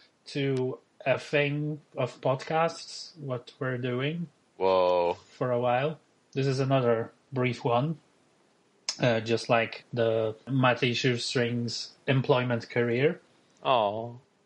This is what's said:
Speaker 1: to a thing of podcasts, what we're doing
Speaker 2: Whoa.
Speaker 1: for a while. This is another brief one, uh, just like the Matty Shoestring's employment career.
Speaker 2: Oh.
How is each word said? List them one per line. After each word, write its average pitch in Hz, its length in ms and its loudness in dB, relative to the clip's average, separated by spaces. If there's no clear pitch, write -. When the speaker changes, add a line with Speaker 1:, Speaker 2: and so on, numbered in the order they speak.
Speaker 1:
to 135 520 -2
a 127 120 2
thing 147 600 -2
of 131 240 -4
podcasts, 160 1000 -2
what 131 420 -10
we're 127 180 -4
doing 131 500 -4
Speaker 2:
Whoa. 90 580 4
Speaker 1:
for 127 160 -2
a 120 80 0
while. 127 380 0
This 135 140 0
is 135 120 0
another 123 540 2
brief 127 320 -2
one, 135 340 0
uh, 117 220 4
just 113 260 -2
like 117 460 0
the 113 420 0
Matty 127 420 2
Shoestring's 120 960 -2
employment 123 640 0
career. 123 520 0
Speaker 2:
Oh. 117 560 0